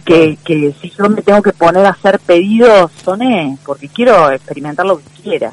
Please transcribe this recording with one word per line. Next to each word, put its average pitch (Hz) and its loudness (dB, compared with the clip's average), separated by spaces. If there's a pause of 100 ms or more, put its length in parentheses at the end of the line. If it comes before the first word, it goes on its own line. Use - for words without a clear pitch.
que, 160 2
que 147 -2
si 175 -16
yo 202 -2
me 214 -4
tengo 208 2
que 202 -2
poner 170 2
a 202 2
hacer 196 0
pedidos, 196 2 (120)
soné, 185 -4
porque 143 -12
quiero 196 2
experimentar 143 -8
lo 190 -2
que 143 -20 (180)
quiera. 131 -6